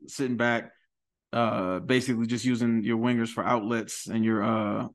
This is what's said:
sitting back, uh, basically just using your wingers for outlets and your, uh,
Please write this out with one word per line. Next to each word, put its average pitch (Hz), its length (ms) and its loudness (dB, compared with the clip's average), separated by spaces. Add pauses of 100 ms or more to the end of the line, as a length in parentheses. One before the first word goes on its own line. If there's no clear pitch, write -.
sitting 123 300 -2
back, 117 340 0 (600)
uh, 107 480 0
basically 123 480 0
just 117 180 -2
using 117 380 2
your 113 140 0
wingers 117 320 2
for 113 140 -4
outlets 113 640 -2
and 113 160 0
your, 110 200 2
uh, 110 520 0